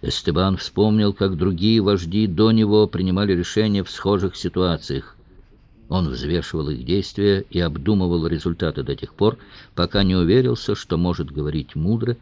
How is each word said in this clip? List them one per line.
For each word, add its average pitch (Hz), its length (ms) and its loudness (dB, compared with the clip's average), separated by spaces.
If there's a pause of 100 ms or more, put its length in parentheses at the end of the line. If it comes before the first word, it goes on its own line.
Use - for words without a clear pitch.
Эстебан 92 560 0
вспомнил, 104 560 0
как 95 240 -2
другие 95 440 2
вожди 98 460 0
до 101 240 2
него 107 360 4
принимали 92 460 0
решения 101 500 0
в - 60 -10
схожих 95 460 0
ситуациях. 85 800 -4 (760)
Он 87 200 0
взвешивал 76 600 -4
их 62 160 -8
действия 98 640 0
и 95 100 -2
обдумывал 85 680 0
результаты 82 560 -4
до 69 120 -4
тех - 180 -14
пор, 110 240 2 (380)
пока 98 280 0
не 92 120 2
уверился, 104 600 2
что - 220 -4
может 85 340 -2
говорить 73 440 -6
мудро 113 460 -2